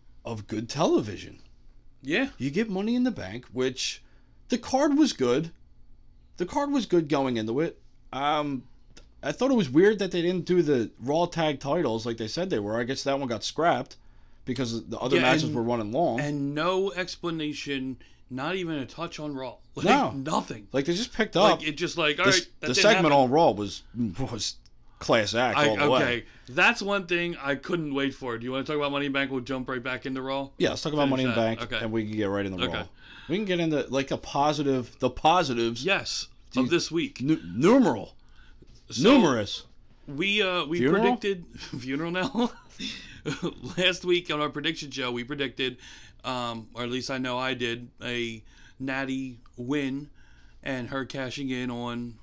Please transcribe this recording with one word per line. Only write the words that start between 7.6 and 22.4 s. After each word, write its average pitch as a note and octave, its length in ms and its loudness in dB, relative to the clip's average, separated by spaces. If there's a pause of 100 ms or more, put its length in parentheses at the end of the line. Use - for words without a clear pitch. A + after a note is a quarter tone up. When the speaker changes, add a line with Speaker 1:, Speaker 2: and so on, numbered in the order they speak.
Speaker 1:
it. - 180 -4 (340)
Um, C#3+ 500 0 (600)
I C#3+ 100 -4
thought C4 180 2
it C4 60 6
was F3 120 2
weird F#3+ 300 8
that F#3+ 140 -2
they F3 100 0
didn't F3 240 0
do F3 160 4
the C3 280 2 (100)
Raw D3+ 260 2
tag D#3 340 0
titles C3+ 460 0
like A#2 100 -4
they A2 120 -6
said F3 200 -4
they B2 120 0
were. G#2+ 200 -2
I B2 40 -2
guess C3+ 180 -4
that C#3 160 0
one C3+ 100 -4
got A2 160 -4
scrapped D3 520 0 (500)
because A#2 400 -4
the A2 120 -8
other C3 180 2
Speaker 2:
Yeah, B2+ 60 4
Speaker 1:
matches C3 220 4
Speaker 2:
and, A2 100 -2
Speaker 1:
were A#2+ 80 0
running A2+ 300 -2
long. C3+ 280 0
Speaker 2:
and D3 340 -2
no F#3 380 0
explanation, D3+ 1080 -6 (320)
not C#3 260 -4
even E3 200 -4
a B2+ 100 -4
touch E3 340 -10
on D3+ 140 -6
Raw. C3 260 -8
<laughs> - 140 -20
Like, C#3 120 -6
Speaker 1:
No. B3 260 4
Speaker 2:
nothing. C#3 600 -4
Speaker 1:
Like, C#3 140 0
they F3 80 0
just A#3 180 -4
picked - 240 -2
Speaker 2:
Like, G3 160 8
Speaker 1:
up. D#3 140 -2
Speaker 2:
it D3+ 100 -4
just D#3 220 -4
like, D3+ 200 2
all F3+ 60 2
Speaker 1:
The, G3 80 6
Speaker 2:
right, F3+ 80 4 (200)